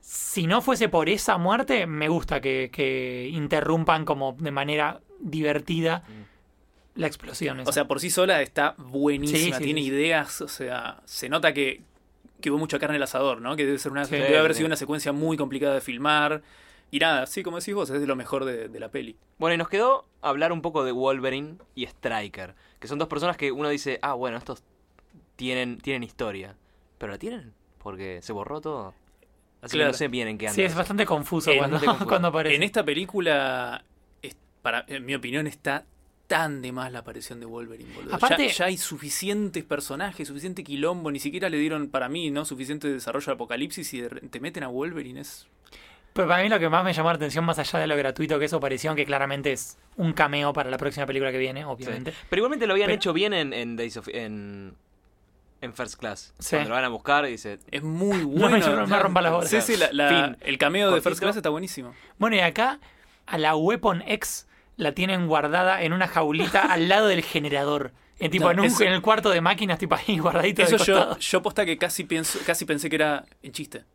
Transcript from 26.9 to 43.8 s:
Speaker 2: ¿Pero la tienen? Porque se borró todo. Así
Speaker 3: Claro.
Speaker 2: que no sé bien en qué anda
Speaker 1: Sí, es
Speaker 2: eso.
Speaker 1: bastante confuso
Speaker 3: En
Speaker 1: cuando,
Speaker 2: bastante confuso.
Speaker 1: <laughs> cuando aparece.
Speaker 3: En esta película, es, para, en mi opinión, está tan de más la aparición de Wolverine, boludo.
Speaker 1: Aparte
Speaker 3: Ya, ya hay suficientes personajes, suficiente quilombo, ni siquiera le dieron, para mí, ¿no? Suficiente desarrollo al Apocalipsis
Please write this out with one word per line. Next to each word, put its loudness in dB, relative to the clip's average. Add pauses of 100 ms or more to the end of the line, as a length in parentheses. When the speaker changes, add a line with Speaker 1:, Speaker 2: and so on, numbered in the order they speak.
Speaker 2:
¿Pero -8
la -12
tienen? -12 (300)
Porque -10
se -10
borró -8
todo. -8 (680)
Así -4
Speaker 3:
Claro. 4
Speaker 2:
que 2
no -6
sé 0
bien -2
en -6
qué -4
anda -2
Speaker 1:
Sí, 4
es 4
Speaker 2:
eso. -2
Speaker 1:
bastante 0
confuso 0
Speaker 3:
En 6
Speaker 1:
cuando, 2
Speaker 2:
bastante 2
confuso. -2
Speaker 1:
<laughs> -
cuando 4
aparece. 2
Speaker 3:
En 2
esta 0
película, -2 (380)
es, -16 (260)
para, -2
en -10
mi -6
opinión, -4
está -4 (440)
tan 0
de -8
más -8
la -10
aparición -14
de -16
Wolverine, -14
boludo. -10
Speaker 1:
Aparte 4
Speaker 3:
Ya, 0
ya 0
hay -2
suficientes -4
personajes, -6
suficiente -12
quilombo, -2
ni -4
siquiera -4
le -2
dieron, -2
para -2
mí, -4
¿no? -4
Suficiente -6
desarrollo -4
al 0
Apocalipsis -6